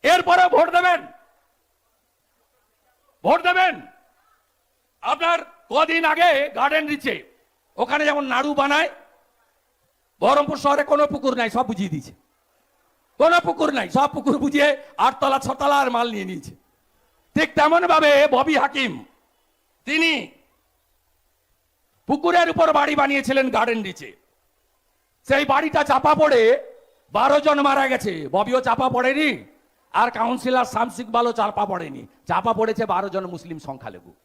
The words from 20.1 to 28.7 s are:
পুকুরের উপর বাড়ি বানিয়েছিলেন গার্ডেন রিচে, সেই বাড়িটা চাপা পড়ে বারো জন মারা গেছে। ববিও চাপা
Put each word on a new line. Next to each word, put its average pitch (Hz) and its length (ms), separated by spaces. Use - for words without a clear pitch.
পুকুরের 339 420
উপর 320 240
বাড়ি 294 220
বানিয়েছিলেন 269 540
গার্ডেন 226 340
রিচে, 147 280
সেই 277 180
বাড়িটা 294 380
চাপা 285 320
পড়ে 294 260
বারো 277 280
জন 285 220
মারা 277 260
গেছে। 185 440
ববিও 220 300
চাপা 254 280